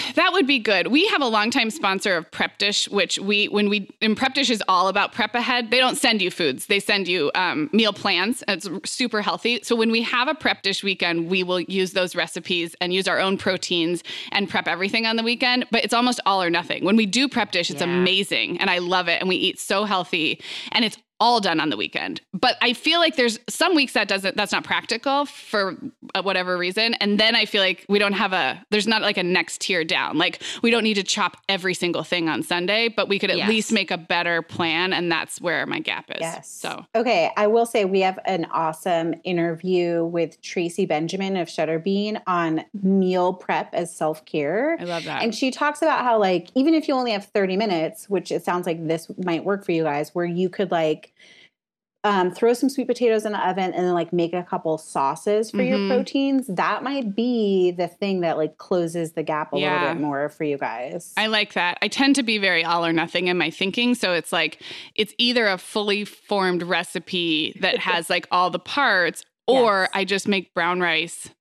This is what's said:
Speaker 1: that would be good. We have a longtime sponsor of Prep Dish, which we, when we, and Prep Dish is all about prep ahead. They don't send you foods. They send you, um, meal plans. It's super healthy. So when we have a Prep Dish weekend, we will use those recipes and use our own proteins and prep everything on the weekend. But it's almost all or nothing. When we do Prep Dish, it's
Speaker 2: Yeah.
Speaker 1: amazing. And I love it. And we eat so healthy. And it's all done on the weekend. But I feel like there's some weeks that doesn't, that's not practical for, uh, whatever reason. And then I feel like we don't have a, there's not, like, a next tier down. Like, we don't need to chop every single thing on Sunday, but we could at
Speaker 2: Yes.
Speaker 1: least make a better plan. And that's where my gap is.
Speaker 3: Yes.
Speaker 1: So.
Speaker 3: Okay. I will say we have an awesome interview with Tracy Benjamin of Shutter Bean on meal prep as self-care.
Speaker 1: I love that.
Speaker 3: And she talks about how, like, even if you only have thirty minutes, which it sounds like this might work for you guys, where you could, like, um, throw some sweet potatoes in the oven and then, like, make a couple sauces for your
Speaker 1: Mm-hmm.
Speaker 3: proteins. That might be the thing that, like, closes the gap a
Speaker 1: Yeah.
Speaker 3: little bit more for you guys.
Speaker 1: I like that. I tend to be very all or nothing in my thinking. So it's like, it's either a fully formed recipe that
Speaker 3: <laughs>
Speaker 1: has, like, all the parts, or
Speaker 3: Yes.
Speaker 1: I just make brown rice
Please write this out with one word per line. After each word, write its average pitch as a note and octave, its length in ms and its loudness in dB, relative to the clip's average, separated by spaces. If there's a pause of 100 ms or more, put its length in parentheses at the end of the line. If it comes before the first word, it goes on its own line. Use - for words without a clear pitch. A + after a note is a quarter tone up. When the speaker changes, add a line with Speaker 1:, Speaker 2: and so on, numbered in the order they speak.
(160)
Speaker 1:
that F4 160 4
would F4+ 120 4
be C4+ 140 2
good. G3 300 2
We D4+ 180 4
have G4 160 2
a C4+ 60 2
longtime A3+ 420 2
sponsor G3 460 0
of D#3+ 160 -4
Prep - 260 -4
Dish, G3+ 300 0
which F#3+ 320 0
we, G#3 260 0
when G3+ 220 2
we, G3+ 200 -2 (140)
and A3 140 2
Prep C4 180 0
Dish C#4 160 2
is A3 160 0
all F#3 220 4
about F#3+ 240 0
prep G#3+ 240 -2
ahead. A#3+ 340 0
They A#3+ 80 4
don't B3+ 180 4
send A3+ 240 2
you F3+ 120 0
foods. - 340 -2
They G3+ 140 2
send G3 260 0
you, F3 300 0
um, D#3 360 -2
meal G#3+ 200 4
plans. F#3+ 560 0
It's G3 200 -2 (220)
super A3 320 -2
healthy. G3+ 400 -2
So A#3+ 140 0
when A3+ 160 2
we A3+ 100 2
have B3 240 0
a D#4 80 0
Prep B3+ 280 -2
Dish F#3+ 200 -4
weekend, E3+ 480 -2
we F#3 140 2
will F3+ 160 0
use F#3 320 -2
those F#3 240 -2
recipes E3+ 640 -4
and F3+ 120 -2
use F#3+ 140 0
our E3 140 0
own F#3+ 180 2
proteins F3 640 -2 (300)
and G3+ 160 0
prep F3+ 180 -2
everything F#3+ 400 -2
on A3+ 80 0
the A3+ 80 0
weekend. B3 480 0
But A3+ 140 2
it's G#3 100 -2
almost A#3+ 320 2
all F#3+ 160 4
or F3 80 2
nothing. E3+ 340 -2
When G3 120 4
we A3+ 100 4
do A#3+ 220 2
Prep A#3 240 -2
Dish, F3 180 0
it's D3 120 -4
Speaker 2:
Yeah. F3 40 0
Speaker 1:
amazing. F3+ 720 0
And F#3+ 100 0
I F3+ 100 2
love F3+ 280 0
it. E3+ 140 0
And F#3+ 80 -2
we F#3 80 2
eat - 240 -2
so G#3 240 0
healthy. F3+ 560 -2 (320)
And A3+ 120 2
it's - 140 -4 (200)
all A#3 220 4
done E3 200 2
on D3+ 100 0
the G#2+ 60 -2
weekend. F#2 440 -4 (140)
But A#3 260 2
I B3 140 2
feel D#4+ 260 0
like E4 160 2
there's A#3 220 2 (100)
some F4 260 2
weeks C#4 200 2
that A3 120 2
doesn't, G3 300 -2
that's G3+ 160 0
not F3 120 0
practical A#3 600 0
for, G3+ 520 -4 (380)
uh, F#3+ 80 0
whatever F#3 360 0
reason. G#3+ 360 0
And G3+ 240 2
then A3 160 4
I A3 120 2
feel G#3 160 0
like F#3 260 0
we G3+ 100 4
don't G3+ 140 2
have G3 220 0
a, D#3 360 0
there's G#3 160 2
not, A3 160 2
like, G#3 140 0
a G3 60 0
next F3 400 0
tier F3+ 200 0
down. C#3+ 360 -2
Like, F3 240 0 (200)
we A#3 80 4
don't A#3 140 4
need A3 100 2
to G3 80 0
chop G3 360 -2 (100)
every F#3+ 260 0
single D#3+ 280 -2
thing E3+ 260 -2
on C3+ 140 -2
Sunday, G3+ 460 0
but G3+ 200 -2
we G3 100 2
could G3 120 0
at F3 80 0
Speaker 2:
Yes. D#3 100 0
Speaker 1:
least A3 240 0
make G3+ 180 0
a F#3+ 80 -2
better E3+ 440 0
plan. E3+ 500 -2
And E3+ 180 0
that's - 300 -4
where D#3 260 -2
my - 140 -4
gap - 300 -6
is. - 100 -10
Speaker 3:
Yes. - 300 -8
Speaker 1:
So. - 340 -10 (100)
Speaker 3:
Okay. A3 420 2
I G#3 100 2
will A#3 200 4
say A3 200 0
we F#3+ 140 2
have F#3+ 260 0
an F3+ 240 -2
awesome E3 640 -2 (100)
interview E3+ 800 0
with E3+ 380 -2
Tracy F3+ 440 -2
Benjamin F#3 500 -2
of E3+ 120 -2
Shutter D#3+ 300 -2
Bean G3+ 480 -2
on E3+ 380 0 (180)
meal F#3 500 4
prep E3 400 -4
as E3+ 220 -4
self-care. E3 840 -2
Speaker 1:
I - 60 -10
love E3+ 200 -6
that. D3+ 180 -4
Speaker 3:
And A3+ 120 -2
she C4 160 0
talks D4 320 -2
about D4+ 180 2
how, A#3+ 180 2
like, F#3 360 2
even C4+ 200 4
if G#3+ 140 0
you D4 60 2
only B3 180 0
have G3+ 140 -4
thirty F#3+ 300 0
minutes, E3+ 540 -2
which F#3+ 200 -2
it E3+ 140 -2
sounds F3+ 220 -2
like E3 200 -2
this E3 240 -2 (140)
might E3 200 -2
work G3 200 -2
for F#3 80 -2
you E3 120 0
guys, D3+ 300 -2
where F3 120 -2
you F3 220 0
could, F3+ 220 -4
like, D#3+ 420 0 (920)
um, F#3+ 260 2
throw A#3 220 2
some B3+ 180 2
sweet B3+ 160 -4
potatoes A#3 380 2
in G#3+ 80 -4
the F#3 160 -2
oven F#3 240 -2
and F3+ 120 -2
then, F3+ 80 2
like, E3+ 200 0
make E3+ 200 2
a F3+ 120 -4
couple D#3+ 340 -2
sauces G#3 720 0
for G3+ 120 0
your B3+ 140 2
Speaker 1:
Mm-hmm. G3 140 0
Speaker 3:
proteins. C4+ 560 0
That F#3 380 -2
might B3 320 -4
be G#3 560 2
the F3 160 -2
thing F#3+ 320 -2
that, E3 180 0
like, D#3 200 -2
closes E3+ 540 -2
the D#3+ 120 -4
gap D#3 280 -4
a - 60 -2
Speaker 1:
Yeah. F#3 220 0
Speaker 3:
little E3 140 0
bit E3 80 -4
more D3 260 -2
for D3 160 -8
you D3 120 0
guys. C3+ 600 -8
Speaker 1:
I G#3 100 0
like G#3+ 280 0
that. F3 280 0
I G#3+ 60 2
tend C4+ 280 4
to C#4 60 2
be A3 160 0
very F3+ 260 2
all E3+ 220 0
or E3 60 2
nothing E3 340 0
in F3+ 100 2
my E3 140 0
thinking. A#3+ 460 0
So F#3+ 160 0
it's E3 200 -2
like, D#3+ 300 -2 (320)
it's G#3+ 240 -2
either A#3+ 300 2
a F#3+ 100 0
fully G#3 460 -2
formed F#3 580 0
recipe E3+ 1000 -2
that F3+ 180 2
Speaker 3:
<laughs> - 20 -6
Speaker 1:
has, F3 280 -2
like, F3 220 -2
all F3+ 200 2
the F3+ 100 -4
parts, F#3+ 640 0 (240)
or A3+ 340 6
Speaker 3:
Yes. F3+ 120 0
Speaker 1:
I G3 100 0
just F#3+ 240 -2
make G3 260 0
brown F3 260 0
rice E3+ 500 -2 (100)